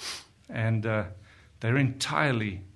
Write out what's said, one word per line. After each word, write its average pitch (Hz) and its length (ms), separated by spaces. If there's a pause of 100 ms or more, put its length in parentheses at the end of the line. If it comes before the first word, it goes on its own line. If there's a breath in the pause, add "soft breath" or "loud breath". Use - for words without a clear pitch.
(500 loud breath)
and, 113 360
uh, 107 200 (560 loud breath)
they're 117 160
entirely 131 840 (140)